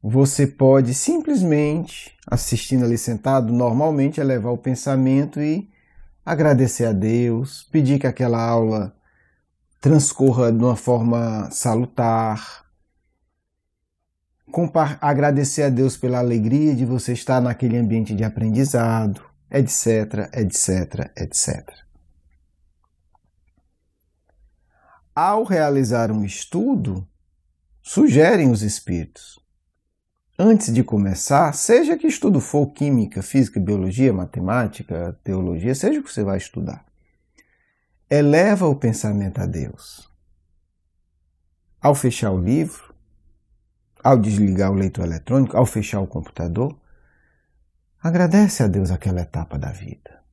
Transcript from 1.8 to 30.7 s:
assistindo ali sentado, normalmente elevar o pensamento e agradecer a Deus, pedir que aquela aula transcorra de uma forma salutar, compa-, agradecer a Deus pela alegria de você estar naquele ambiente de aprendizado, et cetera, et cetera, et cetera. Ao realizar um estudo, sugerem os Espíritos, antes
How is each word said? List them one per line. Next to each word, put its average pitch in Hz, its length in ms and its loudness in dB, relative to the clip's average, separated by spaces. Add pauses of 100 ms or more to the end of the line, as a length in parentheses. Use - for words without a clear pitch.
assistindo 123 580 -2
ali 117 140 0
sentado, 120 540 -2
normalmente 135 680 0
elevar 123 320 -2
o 120 60 -4
pensamento 135 840 0
e 156 300 -4 (540)
agradecer 143 640 2
a 113 60 0
Deus, 117 720 -2 (100)
pedir 143 280 2
que 139 60 -4
aquela 120 340 -2
aula 110 540 -2 (840)
transcorra 135 680 4
de 113 120 2
uma 123 140 2
forma 117 720 -2
salutar, 113 1120 -2 (1900)
compa-, 160 500 0
agradecer 143 640 2
a 143 60 2
Deus 127 280 2
pela 123 220 -2
alegria 123 560 2
de 123 100 0
você 123 280 -4
estar 123 280 0
naquele 120 360 0
ambiente 110 380 0
de 104 100 -2
aprendizado, 113 1000 -2 (280)
et 135 180 0
cetera, 107 640 -2
et 104 240 -2
cetera, - 600 -4
et - 180 -8
cetera. - 440 -6 (3250)
Ao 202 300 2
realizar 135 680 0
um 107 140 -2
estudo, 139 840 -4 (760)
sugerem 170 680 4
os 107 120 0
Espíritos, - 760 -8 (1000)
antes 208 360 4